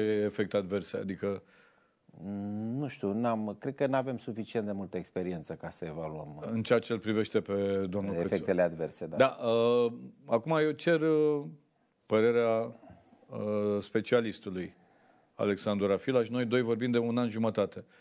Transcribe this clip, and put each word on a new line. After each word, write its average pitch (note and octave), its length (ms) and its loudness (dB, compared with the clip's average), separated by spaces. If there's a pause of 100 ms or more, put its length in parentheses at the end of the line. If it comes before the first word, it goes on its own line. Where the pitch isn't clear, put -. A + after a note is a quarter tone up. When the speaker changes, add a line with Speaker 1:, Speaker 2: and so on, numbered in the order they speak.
(220)
Speaker 1:
efecte G#2 340 0
adverse? F#2+ 400 -2
Adică G2 460 -4 (800)
Speaker 2:
Mm, G#2 560 -6
nu D3 100 -4
știu, G2+ 240 -4
n-am, A2 460 -2
cred C3+ 160 -6
că C#3 120 0
n-avem C3 320 0
suficient A2 480 -6
de G#2 60 -4
multă G2 240 -6
experiență F2 580 -6
ca - 140 -12
să - 160 -12
evaluăm, D#2+ 520 -8
uh, - 140 -10
Speaker 1:
În A2+ 120 -2
ceea A#2+ 160 4
ce A2+ 140 -4
îl A2+ 60 -2
privește G#2+ 420 0
pe G2 480 0
domnul G2 260 -2
Câțu. E2+ 120 0
Speaker 2:
efectele F2+ 360 2
adverse, E2 440 -2
da. D#2 100 -8
Speaker 1:
Da, B2+ 300 2
uh, A#2 460 4 (340)
acum C3+ 300 0
eu D#3 140 4
cer, D#3+ 300 2
uh, D3+ 440 2 (600)
părerea, A2+ 760 4 (460)
uh, G#2 540 0
specialistului G#2 960 -2 (580)
Alexandru G2+ 520 0
Rafila A#2 380 2
și G#2+ 80 -10
noi B2 120 0
doi A#2+ 180 2
vorbim A#2 280 0
de A#2+ 80 4
un A#2 200 0
an B2 100 2
jumătate. A2 560 0 (160)